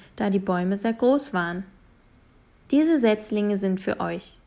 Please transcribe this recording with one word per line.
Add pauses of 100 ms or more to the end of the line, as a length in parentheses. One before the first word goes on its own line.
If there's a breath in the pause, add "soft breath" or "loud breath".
(160 loud breath)
da
die
Bäume
sehr
groß
waren. (1080)
„Diese
Setzlinge
sind
für
euch.